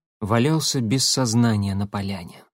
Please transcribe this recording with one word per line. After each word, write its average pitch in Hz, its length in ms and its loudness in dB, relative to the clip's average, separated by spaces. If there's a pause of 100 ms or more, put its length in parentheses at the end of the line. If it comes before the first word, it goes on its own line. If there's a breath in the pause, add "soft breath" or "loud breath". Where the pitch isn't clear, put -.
(200)
валялся 127 640 0
без 123 260 0
сознания 113 640 2
на 98 120 -2
поляне. 98 680 -8